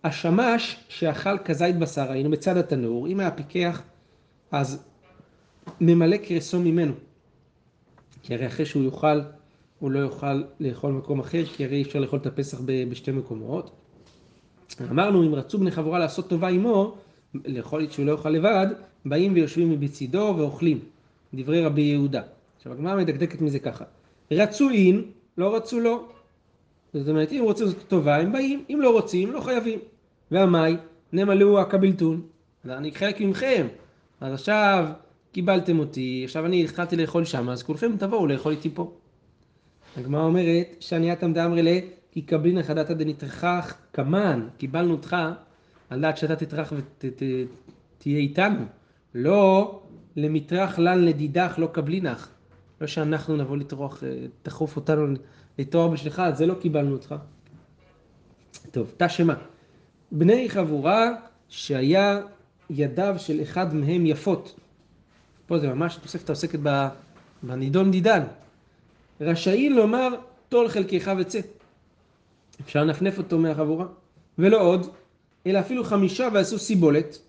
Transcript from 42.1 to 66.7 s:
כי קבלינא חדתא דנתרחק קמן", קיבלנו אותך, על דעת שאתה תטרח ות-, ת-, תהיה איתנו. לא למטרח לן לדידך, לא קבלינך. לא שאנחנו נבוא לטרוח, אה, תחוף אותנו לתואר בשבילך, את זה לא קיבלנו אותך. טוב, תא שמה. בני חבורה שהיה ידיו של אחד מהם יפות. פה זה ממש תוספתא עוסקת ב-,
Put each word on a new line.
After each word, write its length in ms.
כי 100
קבלינא 420
חדתא 300
דנתרחק 840
קמן", 560
קיבלנו 340
אותך, 260
על 120
דעת 160
שאתה 180
תטרח 420
ות-, 280
ת-, 180
תהיה 200
איתנו. 480
לא 640
למטרח 640
לן 260
לדידך, 520
לא 100
קבלינך. 600
לא 60
שאנחנו 500
נבוא 200
לטרוח, 460
אה, 60
תחוף 320
אותנו 320
לתואר 280
בשבילך, 320
את 80
זה 80
לא 80
קיבלנו 400
אותך. 220
טוב, 260
תא 100
שמה. 260
בני 380
חבורה 600
שהיה 720
ידיו 480
של 240
אחד 340
מהם 300
יפות. 540
פה 120
זה 140
ממש 280
תוספתא 300
עוסקת 320
ב-, 240